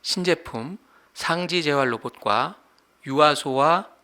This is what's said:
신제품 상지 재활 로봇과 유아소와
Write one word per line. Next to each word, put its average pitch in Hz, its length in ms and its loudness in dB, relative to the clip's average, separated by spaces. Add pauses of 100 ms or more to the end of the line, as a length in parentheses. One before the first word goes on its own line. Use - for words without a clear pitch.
신제품 175 760 -4 (360)
상지 170 480 -4
재활 139 300 2
로봇과 117 640 -2 (480)
유아소와 143 800 2 (160)